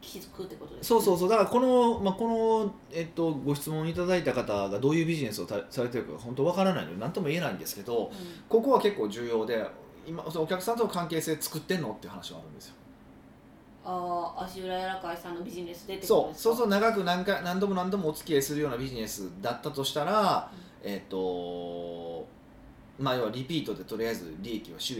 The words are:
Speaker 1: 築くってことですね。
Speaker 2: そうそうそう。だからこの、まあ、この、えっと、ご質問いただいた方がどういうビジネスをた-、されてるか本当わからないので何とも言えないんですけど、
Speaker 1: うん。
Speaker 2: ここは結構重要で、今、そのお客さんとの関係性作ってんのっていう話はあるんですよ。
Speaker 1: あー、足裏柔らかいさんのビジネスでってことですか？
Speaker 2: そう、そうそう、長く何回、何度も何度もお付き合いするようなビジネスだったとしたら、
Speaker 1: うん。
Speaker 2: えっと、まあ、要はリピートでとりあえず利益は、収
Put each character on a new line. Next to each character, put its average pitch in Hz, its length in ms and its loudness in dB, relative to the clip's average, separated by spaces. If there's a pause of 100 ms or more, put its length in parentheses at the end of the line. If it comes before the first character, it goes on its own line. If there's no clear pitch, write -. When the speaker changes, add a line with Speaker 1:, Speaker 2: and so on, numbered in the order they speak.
Speaker 1:
築 - 260 -14
く - 160 -10
っ - 20 -10
て - 100 -14
こ 147 100 -16
と - 80 -16
で - 80 -14
す - 20 -10
ね。 - 40 -6
Speaker 2:
そ 226 100 8
う 196 40 6
そ 190 120 6
う 170 40 2
そ 180 80 4
う。 - 40 4
だ 220 80 8
か 196 60 8
ら - 40 2
こ 240 100 4
の、 247 420 6
ま 196 100 2
あ、 190 40 -2
こ 226 140 -2
の、 220 460 2 (180)
え 165 180 -4
っ - 40 -20
と、 165 180 2
ご 143 220 0
質 147 160 -6
問 156 180 -2
い 165 60 -4
た 175 100 0
だ 180 100 4
い 175 80 2
た 131 120 2
方 101 340 0
が 101 100 -2
ど 135 120 6
う 160 40 6
い 165 100 4
う - 20 2
ビ 165 100 2
ジ 139 80 0
ネ 107 80 -2
ス - 80 -6
を 87 60 -4
た-、 104 100 -4 (140)
さ 127 120 -2
れ 120 60 0
て 123 80 -4
る 110 80 -2
か - 140 -10
本 117 160 -8
当 135 100 2
わ 175 80 4
か 190 120 4
ら 190 100 4
な 110 80 -2
い - 20 -6
の 76 80 -10
で 92 80 -8
何 117 140 -4
と 196 80 -2
も 147 60 0
言 156 100 0
え - 20 0
な 156 80 -2
い 104 60 -4
ん 82 40 -8
で - 80 -10
す - 80 -8
け 101 60 -12
ど、 113 280 -2
Speaker 1:
う - 20 -
ん。 - 0 - (360)
Speaker 2:
こ 226 140 6
こ 269 120 4
は 214 100 8
結 202 160 2
構 107 100 0
重 120 180 -6
要 113 200 0
で、 110 200 0 (400)
今、 165 240 -8
そ 165 100 -4
の 156 40 2
お - 20 -2
客 180 160 -2
さ 233 120 0
ん - 20 -2
と 233 80 2
の - 60 0
関 170 180 -2
係 165 100 -2
性 156 180 0
作 - 200 -8
っ 151 60 -6
て 185 160 -2
ん - 20 -2
の 110 120 -4
っ - 60 -10
て - 80 -14
い - 20 -12
う - 20 -12
話 87 220 -12
は 82 80 -12
あ - 20 -16
る 80 80 -16
ん 73 40 -16
で - 60 -18
す - 60 -18
よ。 - 80 -20 (1120)
Speaker 1:
あ 175 500 -2
ー、 185 80 -6
足 185 160 -10
裏 185 180 -4
柔 185 80 -2
ら 190 140 -4
か 170 100 -8
い 170 60 -6
さ 175 160 -10
ん 170 40 -6
の 175 40 -8
ビ 208 100 -8
ジ 175 120 -8
ネ 170 120 -8
ス - 120 -16
で 190 100 -8
っ - 20 -10
て - 80 -8
こ 220 80 6
と 151 140 6
で - 60 -10
す - 20 -14
か？ - 60 -12
Speaker 2:
そ 226 80 6
う、 233 60 4
そ - 0 -
う - 20 -
そ 240 60 4
う、 214 40 4
長 214 240 6
く 196 120 2
何 180 200 2
回、 185 180 0
何 180 160 -2
度 202 80 2
も 196 80 0
何 185 160 0
度 202 60 0
も 160 140 2
お - 20 -6
付 - 140 -10
き 151 100 4
合 - 40 8
い - 20 0
す 147 120 -2
る 147 60 0
よ 147 80 2
う - 20 0
な 117 60 -4
ビ 131 100 -4
ジ 127 100 -8
ネ 110 120 -6
ス 95 220 -8 (100)
だ 120 120 -2
っ - 100 -6
た 151 80 -4
と 135 120 -4
し - 120 -2
た 147 100 0
ら、 190 460 2 (340)
Speaker 1:
う - 20 -6
ん。 - 40 -4
Speaker 2:
え 196 80 -4
っ - 100 -14
と、 87 1160 -6 (680)
ま 135 140 -2
あ、 127 60 0
要 123 80 0
は 107 80 0
リ 127 100 -8
ピ 156 140 -4
ー 131 100 -2
ト 104 80 -4
で 90 80 -10
と 107 140 -8
り 113 100 -2
あ 117 60 -2
え - 20 -2
ず 85 240 -10
利 110 200 -8
益 - 140 -12
は、 - 60 -16
収 - 220 -6